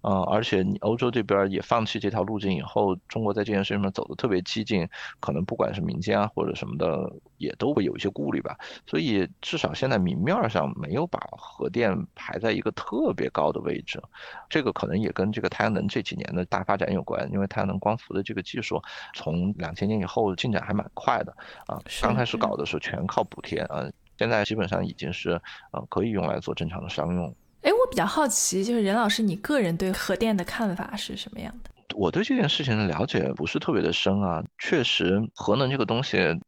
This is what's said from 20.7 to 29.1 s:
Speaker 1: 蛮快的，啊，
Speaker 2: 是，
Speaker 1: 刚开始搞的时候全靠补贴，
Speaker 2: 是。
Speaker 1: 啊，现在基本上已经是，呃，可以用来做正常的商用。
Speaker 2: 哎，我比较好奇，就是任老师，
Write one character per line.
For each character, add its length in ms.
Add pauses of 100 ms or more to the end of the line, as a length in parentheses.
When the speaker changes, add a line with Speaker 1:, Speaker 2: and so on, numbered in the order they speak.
Speaker 1:
蛮 200
快 300
的， 100 (340)
啊， 180
Speaker 2:
是， 180
Speaker 1:
刚 100
开 120
始 100
搞 220
的 80
时 100
候 40
全 280
靠 160
补 180
贴， 180
Speaker 2:
是。 80
Speaker 1:
啊， 220 (280)
现 120
在 140
基 100
本 140
上 180
已 60
经 220
是， 280 (300)
呃， 180
可 140
以 60
用 180
来 140
做 120
正 140
常 160
的 60
商 260
用。 180 (300)
Speaker 2:
哎， 80
我 180
比 60
较 100
好 220
奇， 340
就 120
是 100
任 100
老 140
师， 160